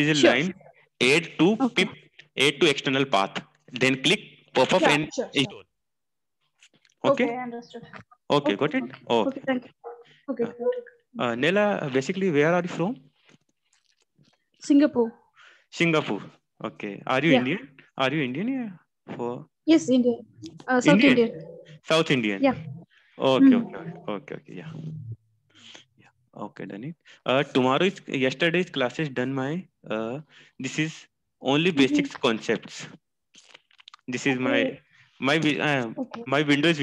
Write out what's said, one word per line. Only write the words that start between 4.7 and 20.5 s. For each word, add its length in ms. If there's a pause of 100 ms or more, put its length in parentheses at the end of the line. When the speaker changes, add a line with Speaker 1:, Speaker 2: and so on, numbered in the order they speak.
Speaker 2:
Yeah, 140
Speaker 1:
and 180
Speaker 2:
sure, 120
sure. 180
Speaker 1:
install. 200 (1500)
Okay? 180
Speaker 2:
Okay, 80 (100)
understood. 380
Speaker 1:
Okay, 680
Speaker 2:
Okay, 100
Speaker 1:
got 160
it? 40
Speaker 2:
okay. 180 (160)
Speaker 1:
Okay. 120
Speaker 2:
Okay, 200
thank 160
you. 60 (640)
Okay, 100
Speaker 1:
Uh, 40
Speaker 2:
got 320
it. 60 (400)
Speaker 1:
uh, 180
Nela, 220 (320)
basically, 400
where 220
are 100
you 80
from? 180 (1700)
Speaker 2:
Singapore. 440 (680)
Speaker 1:
Singapore. 440 (460)
Okay. 240 (120)
Are 180
you 80
Speaker 2:
Yeah. 80
Speaker 1:
Indian? 200 (380)
Are 140
you 160
Indian? 260
Yeah. 640
For 160 (400)
Speaker 2:
Yes, 240
Indian. 280 (420)